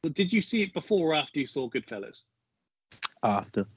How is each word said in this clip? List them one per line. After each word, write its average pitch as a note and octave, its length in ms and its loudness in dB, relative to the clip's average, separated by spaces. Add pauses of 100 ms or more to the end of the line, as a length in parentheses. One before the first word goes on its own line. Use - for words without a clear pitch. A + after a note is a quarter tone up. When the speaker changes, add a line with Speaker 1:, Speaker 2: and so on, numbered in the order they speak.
Speaker 1:
But D#3 120 -2
did F#3+ 180 2
you A3 100 6
see A3 220 0
it F#3+ 100 -4
before F3 380 2
or D#3 40 4
after D3 260 -2
you C3 40 0
saw B2+ 240 -4
Goodfellas? A2 540 -6 (960)
Speaker 2:
After. G2+ 440 0 (120)